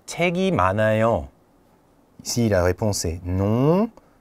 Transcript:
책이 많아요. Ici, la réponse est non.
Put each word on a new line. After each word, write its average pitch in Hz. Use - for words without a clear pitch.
책이 180
많아요. 107
Ici, 117
la 95
réponse 90
est 87
non. 120